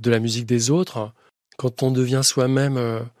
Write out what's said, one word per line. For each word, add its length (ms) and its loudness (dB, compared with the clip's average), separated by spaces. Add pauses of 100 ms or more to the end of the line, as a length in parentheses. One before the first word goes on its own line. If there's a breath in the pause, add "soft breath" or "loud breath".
de 80 0
la 100 4
musique 260 -2
des 260 0
autres, 400 -2 (460)
quand 260 -4
on 80 2
devient 320 0
soi-même, 540 2
euh, 240 -2 (200)